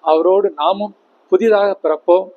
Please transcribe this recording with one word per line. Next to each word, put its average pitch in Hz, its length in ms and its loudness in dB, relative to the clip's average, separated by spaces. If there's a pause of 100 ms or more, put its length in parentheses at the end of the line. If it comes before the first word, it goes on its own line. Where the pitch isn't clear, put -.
அவரோடு 180 500 0
நாமும் 190 460 -4 (320)
புதிதாக 202 540 0
பிறப்போம். 175 540 0